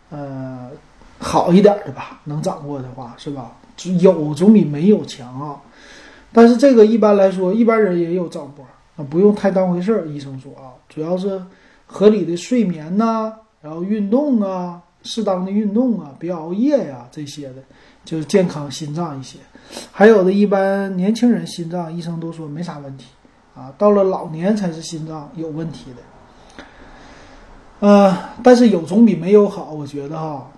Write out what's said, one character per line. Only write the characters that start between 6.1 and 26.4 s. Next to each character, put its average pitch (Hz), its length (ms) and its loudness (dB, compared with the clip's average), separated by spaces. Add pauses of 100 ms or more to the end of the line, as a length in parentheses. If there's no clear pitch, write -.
但 233 120 8
是 240 80 6
这 262 200 6
个 220 100 8
一 220 140 2
般 208 180 4
来 190 140 4
说， 185 240 -2
一 233 100 2
般 220 180 2
人 180 160 0
也 170 140 -2
有 175 160 -4
早 156 160 -12
搏， 139 180 -20 (340)
啊， 151 120 -10
不 156 100 -2
用 208 160 6
太 202 160 0
当 185 220 0
回 175 80 -2
事 185 140 -4
儿， 175 120 -4
医 147 140 -10
生 135 180 -14
说 135 180 -20
啊， 131 200 -20 (100)
主 - 140 -14
要 170 160 -4
是 190 240 -6 (460)
合 208 240 4
理 196 160 0
的 170 100 -4
睡 240 260 -2
眠 165 360 -6
呐， 220 340 -2 (300)
然 151 100 -14
后 165 100 -10
运 202 280 -4
动 254 320 0
啊， 180 400 -8 (220)
适 - 180 -10
当 185 220 -4
的 190 80 -8
运 202 200 -2
动 226 280 -2
啊， 143 180 -18
别 175 140 -8
熬 165 200 -10
夜 226 360 0
呀， 123 240 -16
这 156 120 -12
些 143 260 -16
的， 131 120 -20 (420)
就 160 140 -8
是 156 60 -6
健 180 240 2
康 147 200 -8
心 147 240 -12
脏 156 260 -8
一 131 40 -14
些。 - 160 -20 (540)
还 202 160 6
有 214 160 6
的 185 80 2
一 202 120 2
般 196 520 -2
年 190 180 0
轻 240 160 2
人 170 160 -2
心 165 240 -10
脏， 170 260 -8
医 170 60 -10
生 165 160 -8
都 165 140 -10
说 156 160 -14
没 151 140 -10
啥 160 180 -12
问 139 160 -16
题 123 100 -20 (480)
啊， 131 240 -18
到 208 120 4
了 202 120 4
老 185 280 -2
年 180 260 -2
才 185 160 -4
是 160 100 -12
心 156 240 -10
脏 156 300 -14
有 160 120 -10
问 160 220 -8
题 135 220 -18
的。 151 100 -20 (1800)